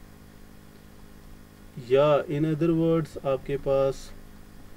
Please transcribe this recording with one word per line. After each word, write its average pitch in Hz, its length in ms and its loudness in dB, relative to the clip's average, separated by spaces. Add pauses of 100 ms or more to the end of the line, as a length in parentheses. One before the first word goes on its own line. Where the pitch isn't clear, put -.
(1900)
या 143 340 6
in 147 160 -2
other 160 280 0
words 165 560 0
आपके 135 320 -2
पास 135 560 0 (640)